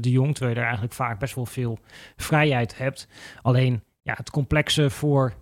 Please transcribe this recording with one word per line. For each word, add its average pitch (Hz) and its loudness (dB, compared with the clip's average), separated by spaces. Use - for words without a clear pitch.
de 123 2
Jong. 131 4
Terwijl 127 -2
je 117 -2
er 120 0
eigenlijk 117 -4
vaak 117 -4
best 131 -6
wel 123 -6
veel 117 -4
vrijheid 143 2
hebt. 135 -6
Alleen, 123 2
ja, 113 -4
het - -12
complexe 147 2
voor 135 2